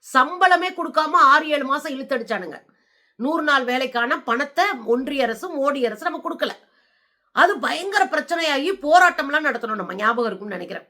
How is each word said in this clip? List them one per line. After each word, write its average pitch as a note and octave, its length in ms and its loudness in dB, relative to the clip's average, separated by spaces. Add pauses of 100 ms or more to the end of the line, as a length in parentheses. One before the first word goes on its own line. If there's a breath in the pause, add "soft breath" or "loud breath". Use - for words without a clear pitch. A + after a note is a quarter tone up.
(140)
சம்பளமே F4+ 600 4
கொடுக்காம D#4 400 -2
ஆறு D#4 340 6
ஏழு C#4+ 180 -2
மாசம் C#4+ 280 -4
இழுத்தடிச்சானுங்க. A3+ 640 -6 (580)
நூறு D4+ 280 -2
நாள் C#4 200 2
வேலைக்கான B3 580 -2
பணத்தை C#4+ 440 0 (200)
ஒன்றிய C4 380 -2
அரசு, A3+ 260 -4
மோடி C#4 360 0
அரசு A3 240 -4
நம்ம D#4 140 -8
கொடுக்கல. D4+ 280 -4 (800)
அது E4+ 280 4
பயங்கர F#4+ 460 0
பிரச்சனையாகி D4+ 640 -2 (120)
போராட்டம்லாம் D#4 680 4
நடத்தணும், A3+ 280 -4
நம்ம F3+ 180 -8
ஞாபகம் A3 320 0
இருக்கும்னு G3 320 -8
நினைக்கிறேன். F3+ 320 -12